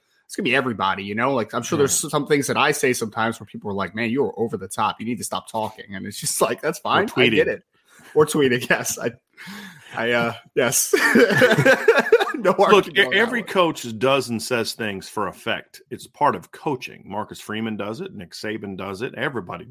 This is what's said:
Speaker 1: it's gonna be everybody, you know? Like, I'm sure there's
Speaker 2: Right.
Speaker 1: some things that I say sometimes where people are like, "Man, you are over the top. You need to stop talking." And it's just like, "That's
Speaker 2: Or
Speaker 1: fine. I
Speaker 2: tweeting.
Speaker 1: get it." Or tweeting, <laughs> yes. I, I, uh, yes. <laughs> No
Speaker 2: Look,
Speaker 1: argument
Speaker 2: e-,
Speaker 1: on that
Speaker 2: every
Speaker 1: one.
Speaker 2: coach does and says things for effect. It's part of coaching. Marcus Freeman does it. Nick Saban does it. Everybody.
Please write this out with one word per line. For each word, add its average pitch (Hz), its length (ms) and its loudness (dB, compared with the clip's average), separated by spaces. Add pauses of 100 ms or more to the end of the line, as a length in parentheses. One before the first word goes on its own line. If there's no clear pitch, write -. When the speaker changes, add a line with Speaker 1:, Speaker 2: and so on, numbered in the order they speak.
(260)
Speaker 1:
it's - 100 -18
gonna 214 100 -4
be 123 100 2
everybody, 98 480 0
you 101 120 -6
know? 123 180 0
Like, 113 220 -4
I'm 120 80 -4
sure 139 120 -4
there's 143 280 0
Speaker 2:
Right. 147 80 -8
Speaker 1:
some 147 160 -2
things 147 200 2
that 117 100 -2
I 139 140 4
say 135 220 0
sometimes 113 460 -2
where 110 80 -18
people 113 240 -10
are - 20 -4
like, 95 220 -4
"Man, 113 160 -2
you 135 120 0
are 98 160 -4
over 113 180 -2
the 95 100 -12
top. 104 320 -2
You 110 80 -8
need 120 100 -4
to 95 60 -10
stop - 260 -8
talking." 107 460 -8
And 95 100 -10
it's 104 140 -10
just - 200 -4
like, - 220 0
"That's 156 160 -2
Speaker 2:
Or - 40 -16
Speaker 1:
fine. 135 240 2
I - 20 -
Speaker 2:
tweeting. 123 240 2
Speaker 1:
get 151 160 4
it." - 160 -6 (500)
Or 151 140 6
tweeting, 127 380 2
<laughs> - 40 -2
yes. 123 300 -2
I, 120 140 -4 (800)
I, 117 160 0
uh, 117 220 2 (200)
yes. - 400 2
<laughs> 262 1400 4
No 196 160 2
Speaker 2:
Look, 180 80 0
Speaker 1:
argument 185 380 6
Speaker 2:
e-, 196 80 4
Speaker 1:
on - 40 -2
that 180 80 0
Speaker 2:
every 233 240 0
Speaker 1:
one. 180 80 -14
Speaker 2:
coach 151 480 0
does 127 320 2
and 113 120 -4
says 117 320 -2
things 98 360 -6
for 101 180 -4
effect. - 600 -8
It's - 160 -14
part 135 300 0
of 87 160 -14
coaching. - 560 -8
Marcus 98 340 -10
Freeman 110 340 -6
does 104 240 -8
it. 196 140 -12
Nick 95 200 -16
Saban 101 440 -8
does 95 240 -8
it. 135 140 -8
Everybody. 110 560 -6